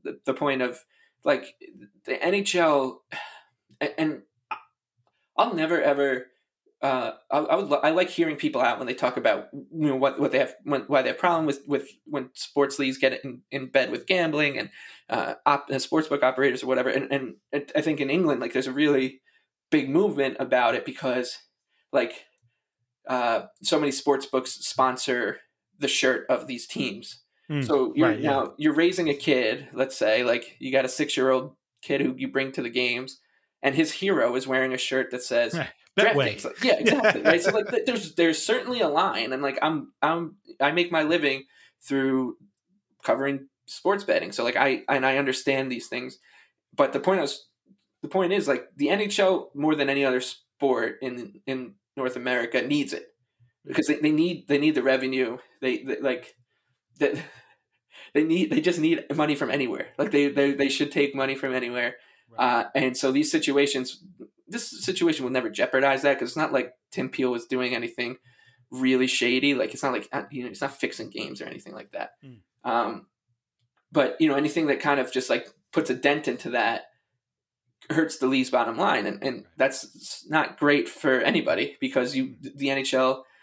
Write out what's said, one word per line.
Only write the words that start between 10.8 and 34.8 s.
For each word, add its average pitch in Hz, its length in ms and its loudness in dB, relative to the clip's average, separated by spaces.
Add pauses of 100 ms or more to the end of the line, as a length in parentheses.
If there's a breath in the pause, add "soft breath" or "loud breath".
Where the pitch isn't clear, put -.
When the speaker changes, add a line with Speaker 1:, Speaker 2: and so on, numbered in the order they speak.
Speaker 1:
why 135 200 2
they 123 60 0
have 127 100 -4
problem 165 280 2
with, 139 200 -2
with 139 220 -2 (160)
when 135 300 -6
sports - 440 -2
leagues 131 200 -2
get 131 260 0
in, 123 260 -12
in 131 160 -6
bed 127 240 2
with 123 160 -8
gambling 151 520 0
and, 107 120 -6 (380 loud breath)
uh, - 260 -2 (120)
op-, 139 240 2
and 135 100 0
sportsbook 151 420 0
operators 131 400 2
or 131 40 -6
whatever. 127 240 2
And, 131 220 -2
and, 131 220 -4 (180)
and 143 220 -6
I 151 60 4
think 151 200 -2
in 131 100 -2
England, 147 300 2
like, 117 120 -6
there's 131 140 0
a 131 60 -6
really 139 500 2 (480)
big 139 180 2
movement 143 520 2
about 123 340 4
it 117 100 -4
because, 127 540 -4 (540)
like, 120 340 -2 (800)
uh, 120 380 0 (160)
so - 180 2
many 143 120 0
sports 135 340 0
books - 260 -2
sponsor 123 880 -2 (380)
the 139 100 -2
shirt 127 400 2
of - 180 0
these 123 200 -10
teams. - 560 -8 (280)
Speaker 2:
Mm, 143 140 -2
Speaker 1:
So 131 320 2
you're 151 120 4
Speaker 2:
right, 135 120 0
yeah. 147 100 0
Speaker 1:
now 139 260 0
you're 147 180 2
raising 170 340 2
a 143 60 0
kid, 131 580 0
let's 135 240 -4
say, 110 260 2
like, 120 380 -2
you 131 100 -8
got 131 140 4
a 127 40 -2
six-year-old 131 680 0 (260)
kid 139 200 -2
who 131 140 0
you 131 120 -6
bring 135 240 -4
to 139 100 -6
the 120 80 -6
games, 123 500 -4 (420)
and 135 120 2
his 156 180 2
hero 156 440 2
is 131 100 -2
wearing 131 280 0
a 123 40 -6
shirt 131 320 -2